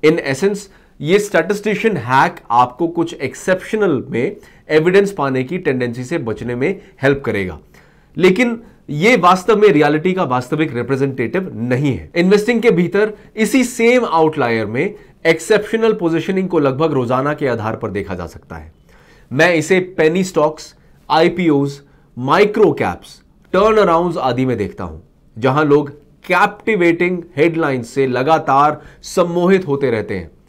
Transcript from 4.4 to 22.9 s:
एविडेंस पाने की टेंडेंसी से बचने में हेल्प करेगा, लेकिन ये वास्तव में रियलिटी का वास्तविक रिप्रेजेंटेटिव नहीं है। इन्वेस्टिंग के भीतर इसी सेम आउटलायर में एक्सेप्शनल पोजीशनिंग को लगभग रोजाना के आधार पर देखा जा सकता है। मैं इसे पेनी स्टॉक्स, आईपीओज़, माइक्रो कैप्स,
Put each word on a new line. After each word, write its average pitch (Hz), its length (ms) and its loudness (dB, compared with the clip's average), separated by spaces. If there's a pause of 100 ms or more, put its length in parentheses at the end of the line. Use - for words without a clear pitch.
एविडेंस 180 420 4
पाने 131 320 -2
की 147 140 -6
टेंडेंसी 127 460 -4
से - 140 -6
बचने 113 380 -6
में 160 240 -4 (220)
हेल्प 139 240 0
करेगा, 95 340 -4 (580)
लेकिन 233 420 2 (300)
ये 170 280 2
वास्तव 185 400 4
में 208 100 6
रियलिटी 151 460 2
का 180 100 -2
वास्तविक 139 520 -2
रिप्रेजेंटेटिव 127 800 -4
नहीं 123 380 -2
है। 80 220 -10
इन्वेस्टिंग 208 460 2
के 233 100 4
भीतर 190 420 0 (220)
इसी 220 280 2
सेम 240 420 2
आउटलायर 147 600 0
में 135 280 -4 (320)
एक्सेप्शनल 214 680 2
पोजीशनिंग 175 560 -2
को 175 100 2
लगभग 143 340 0
रोजाना 131 400 0
के 147 140 -4
आधार 110 280 -2
पर 110 160 -8
देखा 95 240 -6
जा 85 120 -10
सकता - 280 -18
है। 78 180 -18 (580)
मैं 160 240 2
इसे 175 240 2 (180)
पेनी 165 260 2
स्टॉक्स, 156 500 -2 (360)
आईपीओज़, 156 680 2 (380)
माइक्रो 180 560 2
कैप्स, - 480 -8 (320)